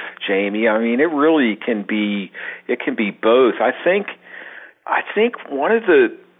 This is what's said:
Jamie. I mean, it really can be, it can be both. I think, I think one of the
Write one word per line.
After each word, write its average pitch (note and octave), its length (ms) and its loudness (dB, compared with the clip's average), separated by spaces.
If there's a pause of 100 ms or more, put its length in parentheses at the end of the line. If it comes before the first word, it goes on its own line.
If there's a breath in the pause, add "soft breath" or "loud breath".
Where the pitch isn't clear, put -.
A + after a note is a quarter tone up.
(260)
Jamie. G2+ 440 0
I G#2+ 100 0
mean, A#2 220 0
it E3+ 100 0
really C#3+ 460 2
can G#2+ 280 -4
be, G#2 460 -4 (380 loud breath)
it B2 100 -4
can C3+ 160 -6
be G#2 160 -2
both. A#2 480 4
I A#2 120 0 (120)
think, G3 240 0 (800 loud breath)
I - 160 -4 (120)
think A#3+ 200 0 (160)
one C#3+ 240 -2
of A3+ 100 2
the C#3+ 320 6 (240)